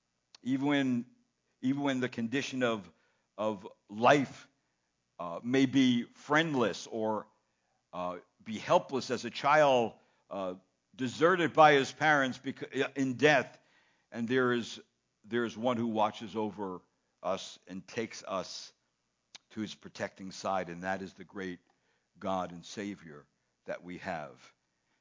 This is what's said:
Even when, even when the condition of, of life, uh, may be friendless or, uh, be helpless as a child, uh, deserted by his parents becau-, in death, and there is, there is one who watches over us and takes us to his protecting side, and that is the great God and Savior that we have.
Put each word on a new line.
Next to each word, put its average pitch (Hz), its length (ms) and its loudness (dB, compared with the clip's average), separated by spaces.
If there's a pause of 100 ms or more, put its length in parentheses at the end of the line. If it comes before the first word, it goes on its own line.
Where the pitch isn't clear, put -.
(420)
Even 135 240 -2
when, 131 380 0 (580)
even 139 200 0
when 135 180 0
the 123 80 0
condition 127 540 -4
of, 110 240 0 (520)
of 107 280 -4 (220)
life, 123 580 4 (720)
uh, 85 240 -10
may 131 220 2
be 127 400 4 (100)
friendless 143 760 0
or, 110 360 -4 (680)
uh, 90 220 -6 (280)
be 110 140 -6
helpless 143 520 0
as 117 140 -4
a 117 60 -6
child, 139 600 4 (380)
uh, 92 220 -6 (440)
deserted 151 580 2
by 151 200 10
his 135 180 4
parents 143 520 2
becau-, 135 500 -4
in 135 200 -2
death, 127 440 4 (540)
and 117 160 -6
there 127 240 2
is, 117 280 -4 (460)
there 117 200 0
is 101 100 -6
one 117 220 0
who 117 80 -2
watches 107 500 -2
over 98 460 -6 (400)
us 92 360 -4 (100)
and 90 200 -12
takes - 400 -8
us - 420 -8 (840)
to 110 80 -10
his 104 140 -8
protecting 98 560 -10
side, 95 380 -4
and 87 140 -12
that 95 180 -4
is 95 140 -12
the 95 100 -20
great 92 360 -10 (580)
God 92 340 -4
and 85 140 -16
Savior 82 580 -12 (420)
that 85 160 -8
we 87 160 -12
have. 78 340 -8 (680)